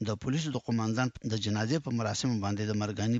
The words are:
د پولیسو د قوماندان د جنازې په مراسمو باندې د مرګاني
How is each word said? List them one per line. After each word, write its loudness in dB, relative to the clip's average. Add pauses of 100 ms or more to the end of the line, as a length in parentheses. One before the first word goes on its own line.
د -2
پولیسو 0
د -2
قوماندان 2 (240)
د -2 (100)
جنازې 2
په -4
مراسمو 0
باندې 0
د 0 (100)
مرګاني 0